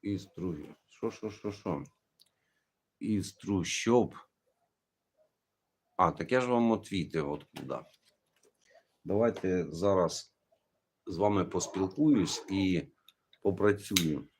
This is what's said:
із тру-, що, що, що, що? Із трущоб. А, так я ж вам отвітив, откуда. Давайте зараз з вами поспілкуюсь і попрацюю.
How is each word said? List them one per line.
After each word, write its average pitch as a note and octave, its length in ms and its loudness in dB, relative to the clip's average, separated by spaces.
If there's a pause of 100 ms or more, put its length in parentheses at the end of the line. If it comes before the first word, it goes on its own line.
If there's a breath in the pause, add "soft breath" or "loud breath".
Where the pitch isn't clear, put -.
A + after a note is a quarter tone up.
із G2+ 240 -4
тру-, E2+ 500 -8 (140)
що, A2+ 220 -6
що, G#2+ 200 -10
що, G#2 200 -8
що? E2 320 -6 (1160)
Із G#2 340 -2
трущоб. G2+ 840 0 (1800)
А, F2 160 4
так - 200 -4
я B2+ 100 4
ж B2 60 -2
вам A#2+ 240 4
отвітив, E2 600 -2
откуда. C2 540 -10 (1200 soft breath)
Давайте F#2+ 680 0
зараз F2+ 640 0 (680)
з F#2 120 -8
вами G2 280 2
поспілкуюсь F#2+ 1040 0
і F#2+ 380 0 (540)
попрацюю. F#2+ 880 2 (120)